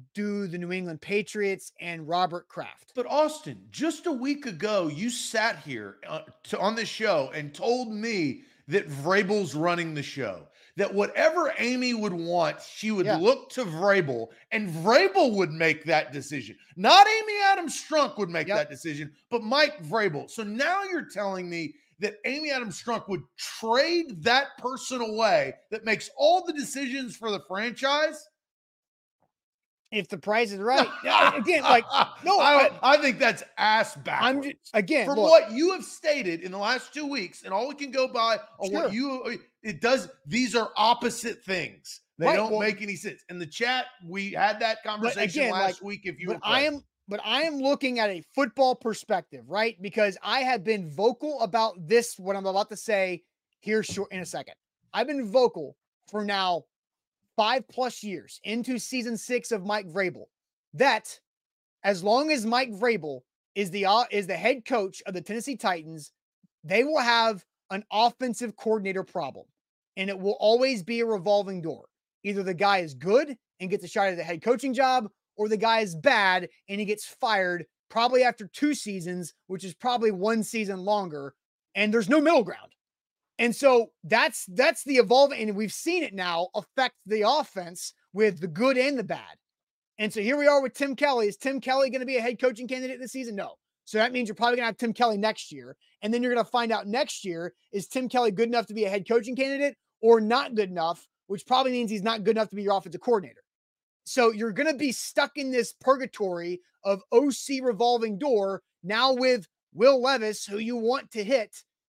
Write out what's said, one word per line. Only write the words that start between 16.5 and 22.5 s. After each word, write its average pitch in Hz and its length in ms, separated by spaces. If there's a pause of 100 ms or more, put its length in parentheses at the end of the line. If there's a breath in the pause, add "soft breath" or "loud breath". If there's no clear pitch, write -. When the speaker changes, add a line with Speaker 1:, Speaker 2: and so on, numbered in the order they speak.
Speaker 2:
Not 311 280
Amy 427 280 (100)
Adams 392 400
Strunk 285 340
would 202 120
make 165 180
Speaker 1:
Yep. 196 100
Speaker 2:
that 151 120
decision, 147 440 (160 soft breath)
but 233 140
Mike 285 400
Vrabel. 156 460
So - 140
now 285 400
you're 349 260
telling 190 400
me 170 260 (220 soft breath)
that 202 260
Amy 294 280